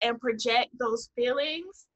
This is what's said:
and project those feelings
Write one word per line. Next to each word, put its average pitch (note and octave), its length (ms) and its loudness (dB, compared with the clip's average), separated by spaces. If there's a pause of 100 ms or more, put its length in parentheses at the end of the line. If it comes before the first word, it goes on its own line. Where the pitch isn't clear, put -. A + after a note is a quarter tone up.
and A#3 180 0
project A#3 500 2 (100)
those A#3 360 -2
feelings D4+ 720 -2 (100)